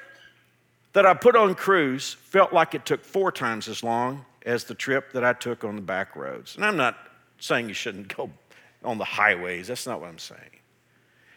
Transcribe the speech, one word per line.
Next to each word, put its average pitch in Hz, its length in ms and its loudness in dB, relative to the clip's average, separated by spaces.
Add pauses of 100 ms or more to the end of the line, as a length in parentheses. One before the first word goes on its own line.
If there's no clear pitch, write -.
(920)
that 190 140 6
I 180 80 8
put 240 200 6
on 208 200 6
cruise 139 580 0
felt - 400 2
like 160 220 4
it 139 100 -8
took - 220 -2
four 190 260 0
times 113 360 -4
as 107 140 -10
long 123 440 -4 (180)
as 117 200 -2
the 117 100 -14
trip - 380 -4
that 123 120 -2
I 123 80 4
took 120 320 -6
on 104 100 -6
the 104 60 -8
back 95 340 -6
roads. 67 420 -12
And 196 100 -2
I'm 208 100 0
not 123 220 0 (400)
saying 120 300 -4
you 98 60 -10
shouldn't 98 400 -10
go 135 140 -8 (560)
on 110 140 -6
the 95 60 -4
highways. 90 640 0
That's 123 180 -8
not 113 120 -6
what 85 120 -14
I'm 80 80 -20
saying. - 320 -20 (880)